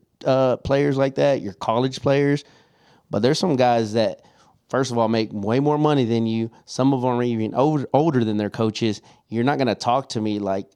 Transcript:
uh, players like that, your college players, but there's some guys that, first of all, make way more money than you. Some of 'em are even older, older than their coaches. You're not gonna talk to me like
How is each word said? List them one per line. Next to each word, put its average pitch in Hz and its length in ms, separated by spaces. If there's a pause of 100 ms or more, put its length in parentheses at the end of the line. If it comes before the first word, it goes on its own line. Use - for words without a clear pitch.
(260)
uh, 131 320
players 139 400
like 139 180
that, 143 260
your - 120
college 127 480
players, 143 420 (680)
but 104 100
there's 131 160
some 170 180
guys 117 380
that, 110 280 (480)
first 127 220
of 120 60
all, 113 100
make 110 240
way 104 280
more 147 180
money 147 280
than 113 200
you. 113 240 (160)
Some 131 260
of 127 120
'em 127 160
are 123 40
even 113 300
older, 143 400
older 135 300
than 107 140
their 104 120
coaches. 110 500 (300)
You're 117 140
not 139 160
gonna 120 160
talk 127 340
to 113 120
me 107 180
like 98 260 (100)